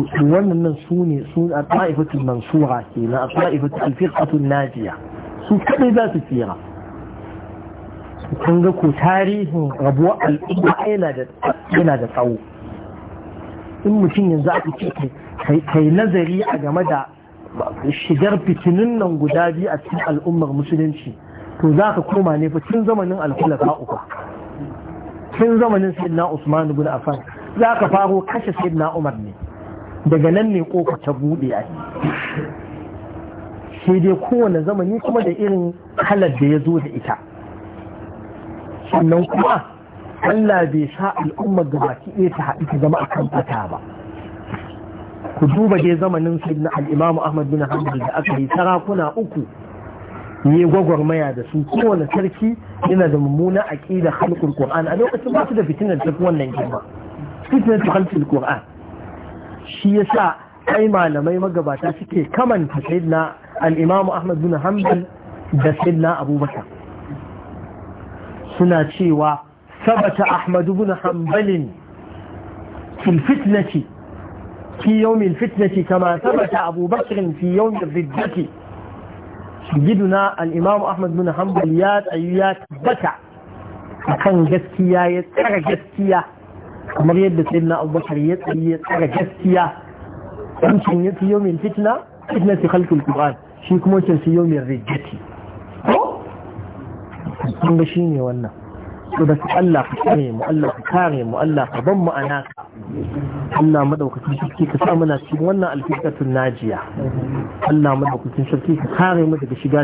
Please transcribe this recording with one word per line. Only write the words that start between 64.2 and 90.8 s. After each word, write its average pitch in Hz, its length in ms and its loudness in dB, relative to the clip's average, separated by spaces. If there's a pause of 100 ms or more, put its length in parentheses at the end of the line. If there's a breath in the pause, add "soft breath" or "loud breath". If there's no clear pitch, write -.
bin 170 120 0
Hanbal 180 520 0 (480)
da 147 200 4
Sayyidina 160 480 2
Abubakar. 143 420 -2 (1900)
Suna 175 280 4 (120)
cewa, 151 420 2 (460)
"Sabata 208 440 2
Ahmad 180 360 0
bin 196 240 0
Hanbalin 175 800 0 (1300)
fil 170 180 4
fitnati, 208 640 0 (960)
fi 214 200 4
yawmil 220 340 2
fitnati, 196 520 0
kama 180 320 2
sabata - 480 0
Abu 175 200 -2
Bakrin 196 520 -2
fi 175 160 0
yawmil 202 340 0
riddati." 170 580 -4 (1200)
Sayyiduna 196 640 4
al-Imam 170 460 0
Ahmad 180 340 -2
bin 180 100 2
Hanbal 185 460 0
ya 202 280 4
tsayu 175 360 -4
ya 190 180 2
tabbata 165 600 -4 (920)
akan 170 420 4
gaskiya, 180 600 2
ya 180 120 0 (120)
tsara 202 280 2
gaskiya, 175 640 0 (720)
kamar 165 180 4
yadda 180 340 4
Sayyidina 165 320 2
Abu 156 180 -2
Bakar 156 180 -4
ya 156 200 2
tsayu 160 340 -2
ya 165 60 -2
tsara 165 300 0
gaskiya. 180 580 2 (960)
Wancan 175 420 4